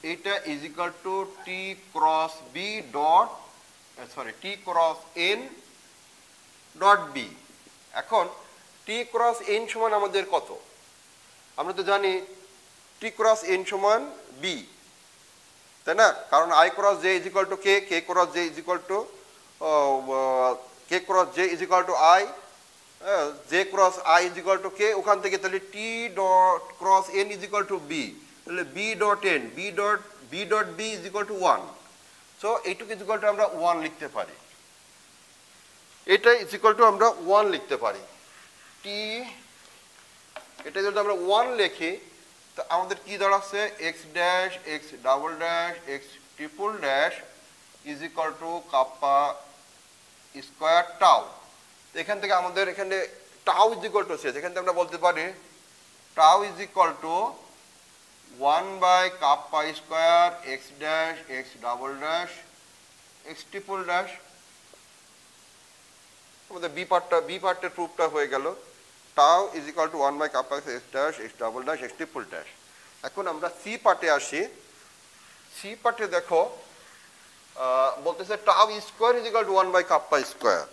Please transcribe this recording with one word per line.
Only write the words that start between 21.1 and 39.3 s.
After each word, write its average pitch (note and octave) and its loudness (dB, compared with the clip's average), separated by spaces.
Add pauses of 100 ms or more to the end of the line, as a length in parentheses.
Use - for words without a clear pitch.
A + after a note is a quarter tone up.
J - -2 (140)
is D#3+ -6
equal F3+ 2
to E3+ 0 (220)
I, G3+ 4 (840)
uh, F#3 0 (260)
J - 0 (180)
cross F#3+ 4 (220)
I - 8
is F3 -8
equal F#3+ 2
to F#3 -6
K, G3+ -2 (180)
ওখান G3+ 4
থেকে F#3+ -2
তাহলে F#3+ -2 (140)
T G3+ -14 (420)
dot F#3 4 (160)
cross F#3+ 4 (200)
N - -10
is F3+ -12
equal G3+ -2
to F#3 -2 (140)
B, - -4 (500)
তাহলে F3+ -6 (120)
B - -8 (260)
dot G#3 2 (180)
N, B2 -4 (140)
B - -12 (200)
dot, G3+ 0 (320)
B - -12 (180)
dot G#3+ 0 (100)
B - -12 (180)
is E3+ -14
equal G3+ -6
to G#3 -8 (180)
one। G#2 -2 (800)
So G3+ -4 (220)
এইটুকু G3+ -10
is F#3+ -14
equal G#3 -4
to G#3+ 0
আমরা G#3 2 (140)
ওয়ান E3+ 2
লিখতে D#3 -10
পারি, F#2+ -8 (1800)
এটা A#3+ 6 (120)
is - -10
equal G#3+ 6
to A#3 8
আমরা G3 4 (200)
ওয়ান G#3 6 (100)
লিখতে C3+ -4
পারি। G2 -4 (800)
টি, G3+ -10 (1700)